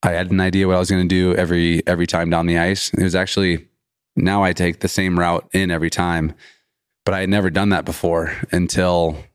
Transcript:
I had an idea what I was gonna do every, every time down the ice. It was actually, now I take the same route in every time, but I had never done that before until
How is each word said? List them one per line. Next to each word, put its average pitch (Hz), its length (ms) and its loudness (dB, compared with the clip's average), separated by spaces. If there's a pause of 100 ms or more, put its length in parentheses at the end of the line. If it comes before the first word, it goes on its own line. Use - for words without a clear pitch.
I 90 100 2
had 90 180 -2
an 92 100 2
idea 92 280 2
what 92 80 2
I - 20 2
was 92 120 0
gonna 92 160 2
do 90 280 2
every, 85 520 0
every 87 200 0
time 85 240 -2
down 85 160 0
the 85 120 2
ice. 92 360 -2
It - 80 0
was 92 140 0
actually, 92 500 0 (480)
now 98 300 0
I 90 80 2
take 87 280 -2
the - 80 -2
same 92 300 0
route 85 340 0
in 95 180 0
every 82 200 -2
time, 82 440 -2 (720)
but 95 100 0
I 95 60 -2
had 95 100 -4
never 98 200 2
done 98 200 0
that 80 140 0
before 82 480 -2 (200)
until 87 640 0 (180)